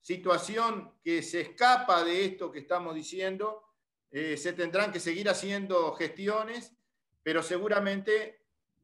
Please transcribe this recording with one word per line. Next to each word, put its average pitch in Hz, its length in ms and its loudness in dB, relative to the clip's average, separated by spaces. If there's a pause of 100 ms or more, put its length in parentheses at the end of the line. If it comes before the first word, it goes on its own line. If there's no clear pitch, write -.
situación 185 1000 -2
que 165 220 0
se 170 160 -4
escapa 240 640 4
de 175 220 2
esto 185 260 -4
que 151 80 -12
estamos 170 340 -2
diciendo, 190 680 -6 (480)
eh, 151 240 -2
se 143 160 -4
tendrán 180 400 0
que 175 80 -6
seguir 175 300 -2
haciendo 190 640 0
gestiones, 214 800 -4 (500)
pero 160 180 2
seguramente 202 1000 0 (400)